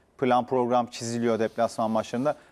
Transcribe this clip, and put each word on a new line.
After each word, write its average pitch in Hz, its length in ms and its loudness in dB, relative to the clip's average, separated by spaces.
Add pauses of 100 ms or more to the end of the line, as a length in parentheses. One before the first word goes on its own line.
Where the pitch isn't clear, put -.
(180)
plan 123 280 2
program 123 400 2
çiziliyor 117 540 -2
deplasman 113 520 0
maçlarında. 120 440 -2 (160)